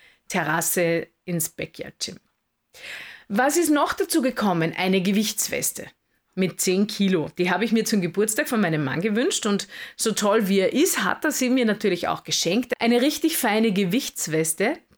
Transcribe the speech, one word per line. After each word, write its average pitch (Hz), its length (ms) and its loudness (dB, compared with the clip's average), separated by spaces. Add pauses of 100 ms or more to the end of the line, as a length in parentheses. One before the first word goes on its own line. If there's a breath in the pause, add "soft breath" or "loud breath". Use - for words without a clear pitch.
(300 soft breath)
Terrasse 165 800 0 (180)
ins 170 240 -4
Backyard - 500 -12
Gym. - 200 -8 (1080 loud breath)
Was 262 300 2
ist 330 120 4
noch 294 240 2
dazu 330 280 0
gekommen? 190 560 0
Eine 190 240 2
Gewichtsweste - 840 -2 (480)
mit 185 260 -2
zehn 190 240 2
Kilo. 190 440 0 (100)
Die 175 100 0
habe 180 160 0
ich 226 60 -2
mir 220 120 4
zum 214 160 0
Geburtstag 208 480 0
von 220 140 0
meinem 160 220 0
Mann 139 180 -2
gewünscht 226 460 0
und 202 200 0 (300 loud breath)
so 220 140 0
toll 208 360 2
wie 196 120 4
er 185 120 2
ist, 277 320 2
hat - 220 -2
er 302 60 2
sie 254 180 0
mir 254 160 2
natürlich 202 420 0
auch - 160 -4
geschenkt. 190 560 -2
Eine 233 220 4
richtig 302 360 0
feine 220 340 2
Gewichtsweste, 190 1040 0 (200)